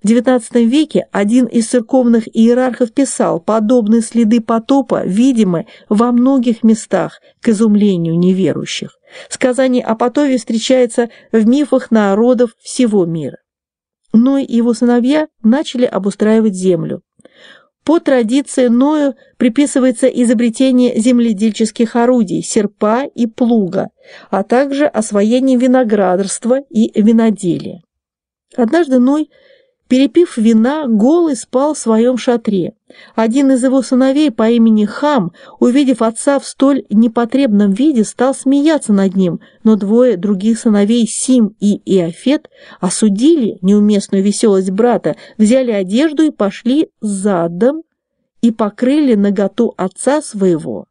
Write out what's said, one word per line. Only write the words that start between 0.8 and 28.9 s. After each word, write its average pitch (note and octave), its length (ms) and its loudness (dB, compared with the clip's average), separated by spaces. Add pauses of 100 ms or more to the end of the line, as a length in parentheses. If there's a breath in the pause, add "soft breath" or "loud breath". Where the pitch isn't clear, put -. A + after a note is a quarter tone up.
один A3 360 0
из A#3 200 -2
церковных A#3+ 600 0
иерархов A#3+ 680 0
писал: F#3 460 -2
"Подобные A3 640 0
следы A#3 380 0
потопа A3+ 640 -2
видимы G#3 640 0 (240 loud breath)
во A#3 220 0
многих B3 500 0
местах, G3+ 580 -2 (220 soft breath)
к - 80 0
изумлению G3 720 0
неверующих. F3+ 800 -2 (280 loud breath)
Сказание B3+ 560 -2
о A3 120 -4
потопе B3+ 420 -2
встречается A#3+ 720 -2 (220 soft breath)
в A3 160 2
мифах C4 420 0
народов A3+ 680 2
всего G#3+ 460 0
мира". E3 320 -8 (760)
Ной C4+ 300 2
и - 120 -6
его A#3 180 2
сыновья B3 540 0 (140)
начали B3 440 0
обустраивать G#3+ 680 0
землю. F3+ 480 -2 (840 soft breath)
По E4 160 0
традиции B3+ 680 0
Ною C#4 480 0 (220 soft breath)
приписывается B3+ 720 0
изобретение B3 920 0
земледельческих A3+ 960 0
орудий, A#3 480 0
серпа A3 600 -2
и A#3+ 200 -4
плуга, A3+ 640 -2 (400 loud breath)
а G3 140 -2
также C#4 420 0
освоение A3+ 720 0
виноградарства A3 1000 0 (100)
и G#3+ 320 0
виноделия. G#3+ 800 0 (720)
Однажды C4 440 0